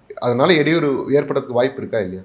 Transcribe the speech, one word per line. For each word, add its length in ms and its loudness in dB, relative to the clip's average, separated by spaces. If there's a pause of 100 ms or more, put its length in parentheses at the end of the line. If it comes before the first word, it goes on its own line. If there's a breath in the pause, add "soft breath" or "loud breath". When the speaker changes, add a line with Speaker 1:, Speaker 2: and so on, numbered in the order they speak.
(200)
Speaker 1:
அதனால 340 2
Speaker 2:
எடையூறு 340 2 (220)
ஏற்படுறதுக்கு 420 0
வாய்ப்பு 260 0
இருக்கா, 220 -4
இல்லையா? 260 -6